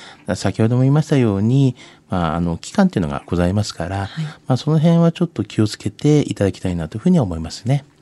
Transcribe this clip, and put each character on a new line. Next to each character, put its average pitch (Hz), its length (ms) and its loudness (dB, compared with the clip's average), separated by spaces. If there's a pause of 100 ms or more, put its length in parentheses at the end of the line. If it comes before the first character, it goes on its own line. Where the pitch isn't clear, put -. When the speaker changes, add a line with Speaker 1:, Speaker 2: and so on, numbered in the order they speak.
(340)
Speaker 1:
先 98 240 -4
ほ 113 100 4
ど 123 80 0
も 127 60 2
言 135 80 4
い - 20 4
ま 147 80 4
し 156 60 -2
た 151 100 0
よ 113 200 2
う 98 60 -2
に、 127 320 2 (360)
ま 85 220 0
あ、 78 40 -2
あ 85 40 -2
の、 85 180 -2
期 - 140 -16
間 190 160 4
っ - 20 -18
て - 80 -2
い 98 40 0
う 80 40 -2
の 73 40 -4
が 69 140 -6
ご - 120 -4
ざ 87 120 2
い 92 60 0
ま 104 100 0
す - 80 -10
か 82 160 -8
ら、 98 200 -4
Speaker 2:
は - 120 -10
い。 156 40 -4
Speaker 1:
ま 151 80 -10 (160)
あ、 131 100 2
そ - 120 -4
の 156 80 2
辺 170 200 4
は 170 120 4
ち - 120 -2
ょ - 20 -2
っ 170 40 -2
と - 160 -6
気 - 180 -2
を 107 60 2
つ - 100 -12
け - 120 -6
て 147 380 2
い - 60 -4
た 104 100 -2
だ 92 80 2
き - 80 -12
た - 80 -4
い 90 80 -2
な 80 120 -4
と 113 100 -8
い - 0 -
う - 20 -18
ふ - 60 -2
う 180 40 4
に 180 60 4
は 143 80 2
思 87 100 -4
い 80 60 -6
ま 80 100 -8
す - 140 -14
ね。 139 200 -2 (160)